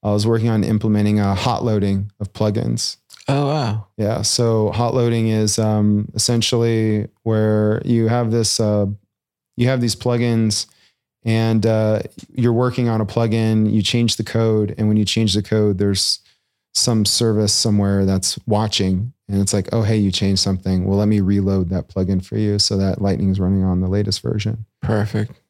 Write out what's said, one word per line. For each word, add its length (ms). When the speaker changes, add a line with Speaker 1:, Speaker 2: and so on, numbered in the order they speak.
Speaker 1:
I 80
was 160
working 220
on 140
implementing 560
a 140
hot 300
loading 560
of 140
plugins. 640
Speaker 2:
Oh, 180
wow. 420
Speaker 1:
Yeah. 260
So 480
hot 240
loading 340
is, 300
um, 560
essentially 920
where 640
you 220
have 240
this, 280
uh, 280
you 120
have 120
these 160
plugins 720
and, 420
uh, 360
you're 180
working 380
on 100
a 60
plugin, 680
you 120
change 340
the 60
code. 540
And 100
when 100
you 80
change 300
the 80
code, 340
there's 420
some 320
service 480
somewhere 520
that's 420
watching. 680
And 100
it's 140
like, 180
"Oh, 120
hey, 140
you 140
changed 300
something. 440
Well, 120
let 100
me 140
reload 480
that 200
plugin 360
for 120
you 220
so 180
that 240
Lightning's 380
running 240
on 180
the 60
latest 340
version." 440
Speaker 2:
Perfect. 580